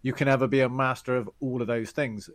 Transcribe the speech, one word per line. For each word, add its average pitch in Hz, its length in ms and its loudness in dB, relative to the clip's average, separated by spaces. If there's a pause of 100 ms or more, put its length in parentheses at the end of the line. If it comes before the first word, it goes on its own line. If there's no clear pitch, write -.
you 127 100 -2
can 139 160 2
ever 135 180 4
be 135 140 2
a 131 80 4
master 127 480 -2
of 110 140 -4 (100)
all 127 200 -4
of 117 80 -2
those 117 220 -2
things. 113 440 -4